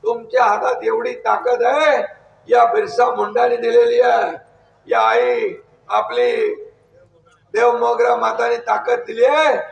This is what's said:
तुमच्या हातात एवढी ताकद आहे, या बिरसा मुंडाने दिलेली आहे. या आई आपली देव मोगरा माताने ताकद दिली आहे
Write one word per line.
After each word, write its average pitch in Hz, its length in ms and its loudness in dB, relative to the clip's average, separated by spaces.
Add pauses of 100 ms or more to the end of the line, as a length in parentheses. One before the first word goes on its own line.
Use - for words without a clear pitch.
तुमच्या 453 400 -2
हातात - 400 -2
एवढी 453 320 -4
ताकद 240 480 -2
आहे, 285 340 2 (500)
या 240 180 6
बिरसा - 400 0 (100)
मुंडाने 240 420 0
दिलेली 233 440 2
आहे. 240 300 2 (560)
या - 140 0
आई 113 520 0 (360)
आपली - 640 -2 (1000)
देव 240 240 2
मोगरा 240 380 0
माताने 233 420 -2
ताकद 240 500 -2
दिली 226 180 0
आहे 294 320 2 (140)